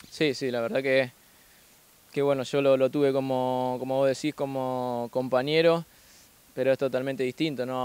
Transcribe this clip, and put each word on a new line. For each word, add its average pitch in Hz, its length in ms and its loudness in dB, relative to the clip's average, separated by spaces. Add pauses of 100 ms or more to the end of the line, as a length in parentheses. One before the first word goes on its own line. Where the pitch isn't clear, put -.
Sí, 151 240 0
sí, 131 180 -4
la 120 100 -2
verdad 117 200 -2
que, 131 300 2 (1000)
que 143 80 -2
bueno, 139 220 2
yo 143 180 -2
lo, 135 160 6
lo 131 120 4
tuve 143 220 2
como, 127 680 -2
como 131 200 -4
vos 139 100 2
decís, 135 260 -2
como 127 760 -4
compañero, 151 720 2 (680)
pero 131 180 2
es 131 60 2
totalmente 131 460 -2
distinto, 127 420 -4
¿no? 127 200 -6